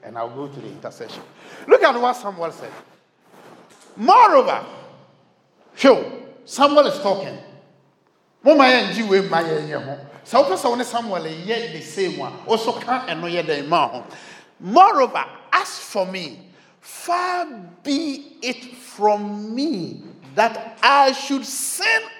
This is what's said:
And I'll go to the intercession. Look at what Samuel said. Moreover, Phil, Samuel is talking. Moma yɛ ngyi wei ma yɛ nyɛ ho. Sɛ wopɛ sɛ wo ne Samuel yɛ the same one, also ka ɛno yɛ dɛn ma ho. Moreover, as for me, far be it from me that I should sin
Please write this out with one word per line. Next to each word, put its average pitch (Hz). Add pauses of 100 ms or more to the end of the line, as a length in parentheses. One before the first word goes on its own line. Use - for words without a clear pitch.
And 113
I'll 117
go 139
to 139
the 110
intercession. 110 (440)
Look 427
at 262
what 247
Samuel 180
said. 117 (1200)
Moreover, 262 (1080)
Phil, 247 (400)
Samuel 285
is -
talking. 185 (1040)
Moma 277
yɛ 240
ngyi 208
wei 196
ma 165
yɛ 160
nyɛ 147
ho. 135 (260)
Sɛ 262
wopɛ 370
sɛ 240
wo 240
ne 247
Samuel 220
yɛ 185
the 160
same 175
one, 127 (120)
also 214
ka 247
ɛno 170
yɛ 170
dɛn 143
ma 156
ho. 120 (560)
Moreover, 247 (300)
as -
for 196
me, 175 (300)
far 359 (360)
be 285
it -
from 208
me 254 (320)
that 214
I 269
should 262
sin - (180)